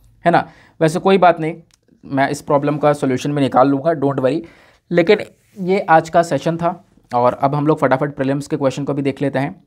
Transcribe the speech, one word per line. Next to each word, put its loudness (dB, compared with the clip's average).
है 4
ना? 2
वैसे 2
कोई 4
बात 4
नहीं, -6
मैं -2
इस -6
प्रॉब्लम 0
का 2
सॉल्यूशन -2
भी -2
निकाल 4
लूँगा, 0
don't -2
worry। -2
लेकिन 2
ये -2
आज 4
का 2
सेशन -2
था -2
और 2
अब -2
हम -2
लोग 0
फटाफट 0
प्रीलिम्स -4
के -4
क्वेश्चन -2
को -4
भी -4
देख -6
लेते -2
हैं -4